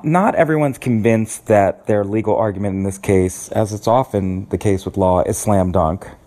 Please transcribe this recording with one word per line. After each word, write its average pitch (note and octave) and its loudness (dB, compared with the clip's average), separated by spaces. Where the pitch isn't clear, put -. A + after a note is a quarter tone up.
not F3+ 2
everyone's D3+ 0
convinced A2 0
that G2+ 2
their G#2 0
legal G#2 -2
argument G2+ -2
in F#2+ -4
this G2 -4
case, F#2 0
as G#2 0
it's G#2 -4
often G2+ 0
the F#2+ -2
case F#2+ -2
with F#2+ -6
law, F#2 2
is - -2
slam F#2 0
dunk, E2+ 0